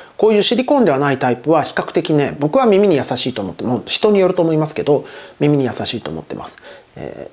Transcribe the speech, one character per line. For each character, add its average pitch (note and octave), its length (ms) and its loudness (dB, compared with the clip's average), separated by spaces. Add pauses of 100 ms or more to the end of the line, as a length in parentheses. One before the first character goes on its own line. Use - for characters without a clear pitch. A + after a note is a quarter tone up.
(160)
こ G#3+ 120 4
う A3 60 4
い G#3 40 4
う G3+ 40 2
シ A3 140 0
リ B3+ 80 0
コ C#4 160 2
ン A#3 40 4
で E3+ 60 4
は C3+ 80 0
な C#3 140 2
い C3 60 -2
タ B2+ 120 0
イ A#2+ 60 0
プ D3 160 -2
は D#3 100 4
比 - 120 -8
較 - 180 -4
的 E3 200 0
ね、 D3 280 0
僕 D3+ 180 0
は C4 80 4
耳 G3+ 220 4
に E3 80 4
優 B2 80 -2
し - 260 -4
い - 40 -8
と A2 80 -4
思 F#2 100 -8
っ - 20 -16
て、 - 80 -12
も A#2+ 160 -2
う - 80 -6
人 - 240 0
に G3+ 80 4
よ F#3 80 4
る F3+ 80 0
と F3+ 80 0
思 E3 100 2
い D#3 40 0
ま D#3 100 0
す D3+ 80 -6
け D3 80 -4
ど、 D3 220 0 (340)
耳 D3 180 2
に C3+ 80 0
優 A2+ 80 -4
し - 240 -6
い G#2+ 40 -6
と - 100 -10
思 D#2+ 120 -10
っ - 20 -20
て - 100 -12
ま - 140 -12
す。 - 100 -14 (380)
え - 360 -14